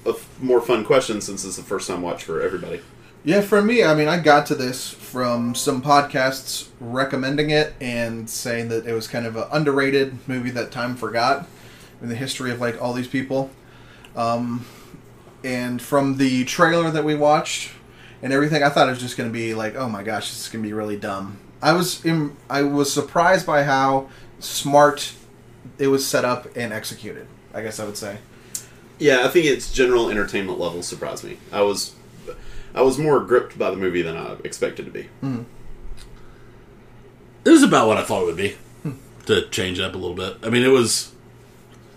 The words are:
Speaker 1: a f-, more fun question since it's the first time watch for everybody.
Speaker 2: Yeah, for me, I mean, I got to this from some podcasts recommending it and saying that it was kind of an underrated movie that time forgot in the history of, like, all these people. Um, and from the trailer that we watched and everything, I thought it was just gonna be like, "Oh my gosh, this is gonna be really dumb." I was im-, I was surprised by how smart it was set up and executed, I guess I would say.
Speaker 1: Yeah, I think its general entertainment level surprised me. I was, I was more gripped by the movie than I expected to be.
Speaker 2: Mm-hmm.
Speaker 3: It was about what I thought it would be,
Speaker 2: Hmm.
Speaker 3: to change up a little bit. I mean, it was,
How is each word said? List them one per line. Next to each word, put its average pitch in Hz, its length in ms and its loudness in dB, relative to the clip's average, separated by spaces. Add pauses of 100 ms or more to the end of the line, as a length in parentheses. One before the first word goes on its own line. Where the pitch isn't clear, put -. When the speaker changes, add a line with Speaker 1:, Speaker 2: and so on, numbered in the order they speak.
Speaker 1:
a - 40 2
f-, - 180 -6 (120)
more 123 220 4
fun 110 240 0
question 120 360 2
since 95 240 -10
it's 92 120 -10
the 87 60 -14
first 95 240 -6
time 90 140 -6
watch 87 220 -6
for 80 180 -4
everybody. 85 400 -6 (440)
Speaker 2:
Yeah, 196 160 2
for 202 200 2
me, 220 220 4
I 156 120 4
mean, 151 120 4
I 170 120 2
got 147 260 6
to 147 100 0
this 123 340 -4
from 120 640 -4
some 127 280 -2
podcasts 139 880 2 (100)
recommending 135 680 -2
it 151 320 2
and 117 480 -4
saying 117 400 -6
that 113 180 -4
it 117 60 -4
was 110 160 -4
kind 117 160 -4
of 113 100 -8
an 110 160 -6
underrated 139 680 0 (100)
movie 127 240 -4
that 117 200 -6
time 123 240 -6
forgot 117 500 -2 (560)
in 120 60 -10
the 117 80 -6
history 127 360 -6
of, 120 100 -6
like, 117 200 -4
all 123 120 -4
these 123 160 -6
people. 135 420 -4 (640)
Um, 117 500 -2 (800)
and 123 380 -4
from 139 340 0
the 127 300 2
trailer 165 460 2
that 151 120 0
we 151 100 0
watched 147 580 0 (520)
and 127 80 -4
everything, 147 320 2
I 143 60 6
thought 147 180 4
it 127 40 0
was 123 100 -6
just 123 160 -8
gonna 120 120 -4
be 113 240 -4
like, 110 220 -4
"Oh 131 140 -6
my 101 120 -6
gosh, 101 280 -6
this - 160 -12
is - 40 -14
gonna 113 140 -6
be 104 100 -6
really 107 240 -4
dumb." 101 400 -8 (240)
I 156 120 4
was 175 320 0
im-, 160 320 0 (120)
I 139 140 0
was 143 280 2
surprised 175 540 2
by 151 180 2
how 135 440 2 (320)
smart 147 720 2 (640)
it 139 100 0
was 135 200 2
set 131 160 0
up 123 320 -2
and 120 160 -6
executed, 107 560 -12 (260)
I 107 80 -8
guess 110 200 -8
I 107 40 -6
would 104 120 -10
say. 104 220 -10 (800)
Speaker 1:
Yeah, 135 280 6
I - 20 2
think 165 180 4
its 131 280 0
general 123 360 4
entertainment 101 480 -2
level 85 260 -6
surprised - 420 -10
me. - 120 -14 (140)
I 101 100 -2
was, 101 320 0 (840)
I 113 60 2
was 131 160 6
more 147 240 2
gripped - 360 0
by 98 140 0
the 95 60 -6
movie 90 240 0
than 82 160 -4
I 62 260 -10
expected - 420 -6
to - 60 -14
be. - 120 -10 (200)
Speaker 2:
Mm-hmm. 123 200 -6 (2000)
Speaker 3:
It - 40 8
was 302 140 12
about 147 240 6
what 107 100 4
I 90 60 0
thought 98 200 -2
it - 20 2
would 82 120 -4
be, 98 180 -2 (280)
Speaker 2:
Hmm. 147 80 -6 (360)
Speaker 3:
to 95 220 4
change 92 300 -4
up 95 160 -4
a - 20 -8
little 90 180 -6
bit. 92 280 -8
I 113 60 -4
mean, 120 140 4
it 131 60 4
was, 120 420 2 (840)